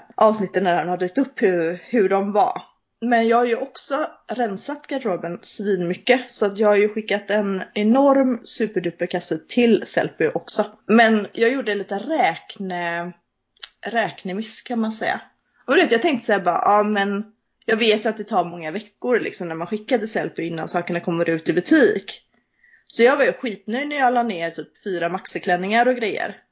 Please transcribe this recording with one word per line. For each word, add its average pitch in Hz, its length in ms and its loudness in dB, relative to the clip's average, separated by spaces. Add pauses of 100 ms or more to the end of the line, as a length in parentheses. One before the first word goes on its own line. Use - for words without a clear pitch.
(160)
avsnitten 214 480 2
när 175 200 2
de 170 60 -4
har 180 80 -2
dykt 180 200 -4
upp - 240 -2
hur, 175 420 2
hur 208 260 2
de 196 220 0
var. - 300 2 (400)
Men 226 260 2
jag 233 100 4
har 247 80 2
ju 233 100 0
också 277 520 -6 (240)
rensat 233 560 -6
garderoben 175 540 -6
svinmycket. 196 920 0
Så - 140 -2
att 202 120 -2
jag 214 100 2
har 208 80 6
ju 208 140 4
skickat 208 420 -4
en 196 320 -2 (100)
enorm 262 720 4
superduper 185 600 -4
kasse 175 320 -4
till 233 480 2
Sellpy - 480 -2
också. - 320 -2 (220)
Men 220 460 4
jag 233 180 2
gjorde 214 240 -2
lite 196 200 -6
räkne-, 175 1160 -4 (760)
räknemiss, 202 760 -6
kan 233 180 -4
man 220 120 0
säga. - 300 -4 (460)
Och 262 80 2
du 359 60 6
vet, 254 100 2
jag 226 100 2
tänkte 294 240 0
så 226 80 0
här 196 60 2
bara, 175 260 0
ja, 208 180 4
men 202 400 -2 (420)
jag 220 120 0
vet 214 280 2
att 220 120 -2
det 208 60 -8
tar 190 220 0
många 165 260 -10
veckor, 220 480 -2
liksom, - 280 -6
när 165 80 -6
man 165 120 -8
skickar 220 300 -2
till 220 140 -6
Sellpy 165 320 -4
innan 165 240 -6
sakerna 170 320 -4
kommer 170 300 -2
ut 165 200 -2
i 160 40 2
butik. 202 680 2 (640)
Så - 160 0
jag 269 140 6
var 277 60 4
ju 220 100 4
skitnöjd 247 540 -6
när 294 100 -6
jag 254 160 2
la 240 100 2
ner 170 280 -4
typ - 320 -14
fyra 170 260 -2
maxiklänningar 190 800 0
och 254 80 2
grejer. 202 420 -4 (140)